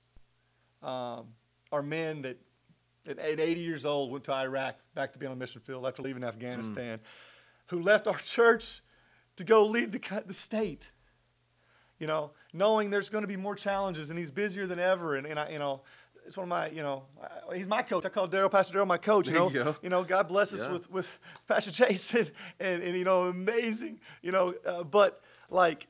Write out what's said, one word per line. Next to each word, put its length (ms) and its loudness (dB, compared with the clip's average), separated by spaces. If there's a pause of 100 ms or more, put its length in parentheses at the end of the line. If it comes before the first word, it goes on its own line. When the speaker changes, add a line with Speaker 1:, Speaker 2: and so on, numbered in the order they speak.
(840)
Speaker 1:
um, 440 -8 (440)
are 100 0
men 420 -4
that 140 -8 (720)
at, 120 -8
at 200 -2
eighty 220 0
years 240 -6
old 260 0
went 140 -8
to 80 -4
Iraq 420 -2 (180)
back 200 -6
to 60 -20
be 60 -8
on 60 -8
a 40 -10
mission 260 -10
field 240 -10
after 160 -6
leaving 220 -8
Afghanistan, 760 -8
Speaker 2:
Mm. 20 -18 (680)
Speaker 1:
who 140 -4
left 260 4
our 100 0
church 640 2 (560)
to 60 -12
go 220 8
lead 260 0
the 80 -6
co-, 260 -6
the 80 -12
state, 580 -6 (1040)
you 100 -8
know, 240 -2 (220)
knowing 380 4
there's 180 0
gonna 180 -4
be 100 -6
more 180 -6
challenges 560 -4
and 80 -6
he's 120 -6
busier 360 -4
than 120 -6
ever. 360 2
And, 100 -4
and 140 -4
I, 100 -4
you 100 -8
know, 220 -4 (440)
it's 120 -14
one 80 -6
of 40 -8
my, 200 -2
you 140 -8
know, 220 -6 (440)
I, 80 -6
he's 100 -6
my 140 0
coach. 240 -2
I 40 -4
call 180 0
Daryl, 240 2
Pastor 260 4
Daryl, 100 4
my 100 4
coach, 300 4
you 60 0
Speaker 2:
There 80 6
Speaker 1:
know, 80 6
Speaker 2:
you 140 0
go. 180 0
Speaker 1:
you 80 -6
know, 140 4
God 240 2
bless 260 2
us 120 -4
Speaker 2:
Yeah. 80 -4
Speaker 1:
with, 180 -6
with 280 -6 (280)
Pastor 240 2
<laughs> 140 4
Jason 420 2 (320)
and, 240 -2
and, 140 -2
you 80 0
know, 220 4
amazing, 720 -2 (220)
you 100 -6
know, 220 2 (120)
uh, 180 -2
but, 380 4 (280)
like, 400 2